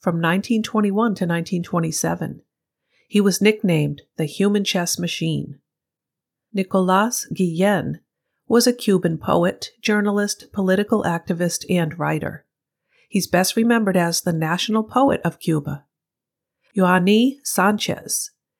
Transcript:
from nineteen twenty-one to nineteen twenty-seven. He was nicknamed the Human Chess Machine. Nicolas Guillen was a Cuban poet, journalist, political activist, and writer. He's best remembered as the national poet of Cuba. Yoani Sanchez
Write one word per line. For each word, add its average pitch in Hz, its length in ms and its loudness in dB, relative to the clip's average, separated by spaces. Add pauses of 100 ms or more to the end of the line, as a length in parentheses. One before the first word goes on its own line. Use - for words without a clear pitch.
from 170 200 -2
nineteen 196 420 0
twenty-one 214 540 0
to 185 100 -2
nineteen 170 360 -2
twenty-seven. 165 800 -4 (680)
He 208 120 2
was 196 220 2
nicknamed 165 600 2 (140)
the 160 80 -2
Human 202 400 0
Chess 175 340 -2
Machine. 160 600 -4 (920)
Nicolas 190 840 0
Guillen 180 680 0 (480)
was 233 180 4
a 240 60 4
Cuban 180 460 0
poet, - 520 -2 (100)
journalist, 208 720 -2
political 202 520 0
activist, 170 680 -4
and 170 280 0
writer. 151 480 -4 (640)
He's 185 180 -4
best 185 300 0
remembered 226 400 2
as 170 240 0
the 175 120 -2
national 175 520 -2
poet 254 400 2
of 170 140 -4
Cuba. 147 460 -4 (920)
Yoani 196 680 4
Sanchez - 840 -2 (300)